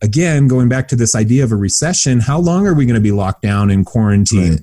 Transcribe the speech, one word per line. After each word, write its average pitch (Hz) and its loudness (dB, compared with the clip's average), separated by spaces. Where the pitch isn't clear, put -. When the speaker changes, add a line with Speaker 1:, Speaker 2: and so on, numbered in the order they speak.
Speaker 1:
again, 143 0
going 127 2
back 131 -4
to 135 -4
this 117 -2
idea 117 0
of 113 0
a 110 -2
recession, 123 -2
how 139 -2
long 175 0
are 185 2
we 147 2
gonna 120 0
be 104 0
locked 98 -4
down 101 0
in 98 2
quarantine? 101 0
Speaker 2:
Right. 78 0